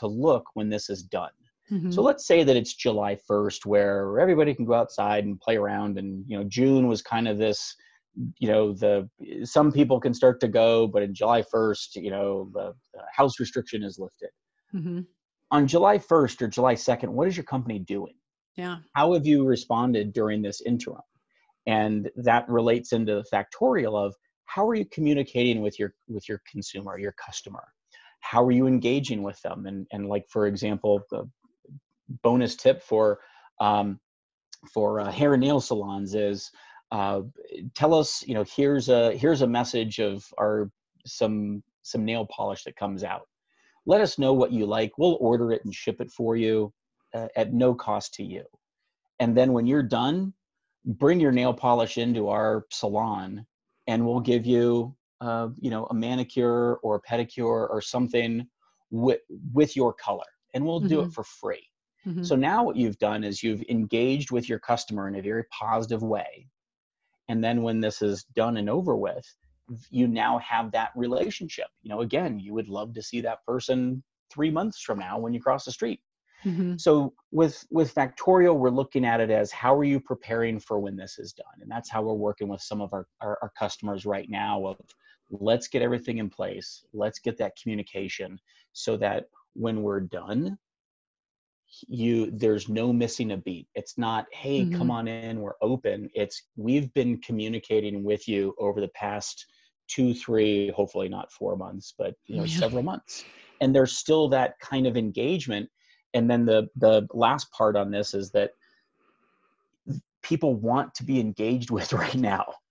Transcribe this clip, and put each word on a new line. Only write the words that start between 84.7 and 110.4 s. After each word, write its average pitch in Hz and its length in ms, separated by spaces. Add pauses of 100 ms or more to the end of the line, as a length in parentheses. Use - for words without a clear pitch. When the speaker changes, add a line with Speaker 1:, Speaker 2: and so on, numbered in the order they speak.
Speaker 1:
let's 107 380
get 127 140
everything 120 360
in 104 120
place. 95 600
Let's 107 260
get 117 200
that 101 220
communication 98 800 (340)
so - 260
that 104 280 (280)
when 110 280
we're 101 180
done, 107 580 (1300)
you, 117 440
there's 107 360
no 113 240
missing 117 400
a 95 40
beat. 87 380
It's - 220
not, 113 360
"Hey, 139 340
come 170 60
Speaker 2:
Mm-hmm. 170 180
Speaker 1:
on 113 180
in, 113 320
we're 101 220
open." 110 520
It's, - 280 (140)
"We've 127 360
been 120 300
communicating 107 840
with 104 240
you 98 300
over 101 220
the 98 80
past - 580 (420)
two, 127 260
three, 107 560
hopefully 95 380
not 98 240
four 95 240
months, 95 420
but, 95 160 (120)
you 110 100
know, - 80
Speaker 2:
Yeah. 165 140
Speaker 1:
several 123 240
months." - 420 (360)
And 135 140
there's 131 220
still 156 340
that 131 300
kind 131 260
of 120 100
engagement. 117 720 (440)
And 117 160
then 120 140
the, 110 320
the 110 380
last 127 380
part 110 240
on 101 140
this 101 220
is 98 200
that 101 180 (1700)
people 151 320